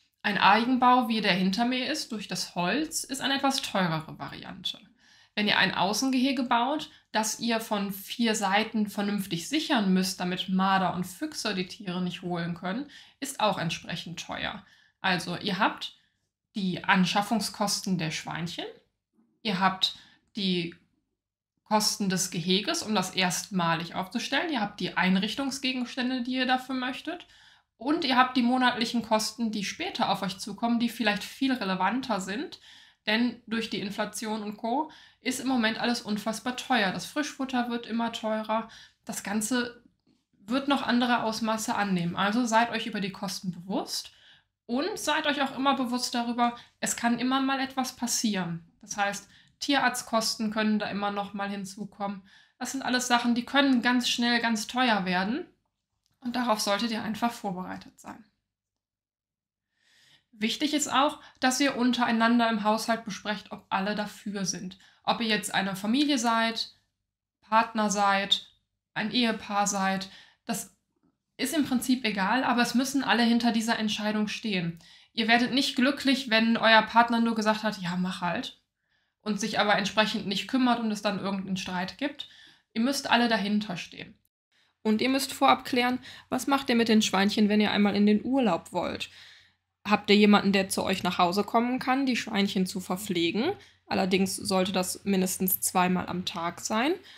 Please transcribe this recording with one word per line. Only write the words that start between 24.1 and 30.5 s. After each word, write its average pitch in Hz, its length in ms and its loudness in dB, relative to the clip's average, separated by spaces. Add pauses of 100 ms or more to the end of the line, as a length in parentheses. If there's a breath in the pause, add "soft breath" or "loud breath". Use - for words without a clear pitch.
ihr 226 80 -2
habt - 180 -6
die 180 160 -6
Einrichtungsgegenstände, 247 1300 0
die 254 140 -4
ihr 262 100 0
dafür 254 300 -2
möchtet, 269 520 -8 (560 soft breath)
und 311 220 0
ihr 254 100 2
habt 247 220 4
die 240 60 4
monatlichen 240 580 2
Kosten, 220 500 0
die 202 140 -4
später - 440 -4
auf 196 120 0
euch 190 160 -4
zukommen, 233 420 -2